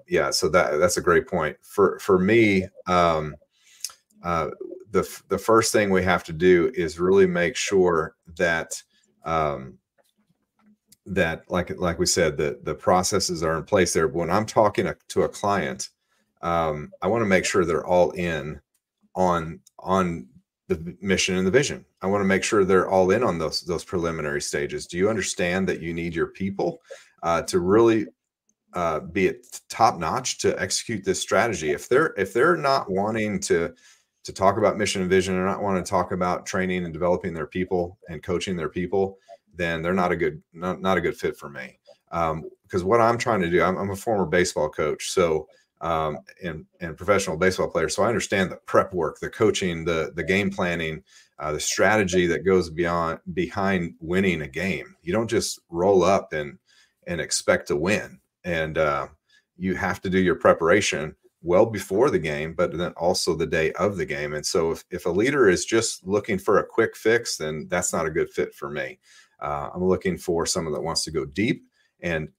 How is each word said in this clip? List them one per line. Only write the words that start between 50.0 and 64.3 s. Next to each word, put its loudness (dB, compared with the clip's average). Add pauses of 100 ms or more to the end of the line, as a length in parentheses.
the -6
game 0
planning, -4 (360)
uh, -4
the -4
strategy 2
that 0
goes 4
beyond, -2 (140)
behind -2
winning 0
a -10
game. -6
You -6
don't 0
just -2 (120)
roll 4
up 0
and, -8 (480)
and -4
expect -2
to 0
win. -2 (240)
And, -4
uh, 0 (480)
you -2
have -4
to -4
do 2
your 4
preparation 2 (260)
well 4
before 0
the 0
game, -4
but -2
then -4
also 0
the -2
day 0
of -2
the -4
game. -6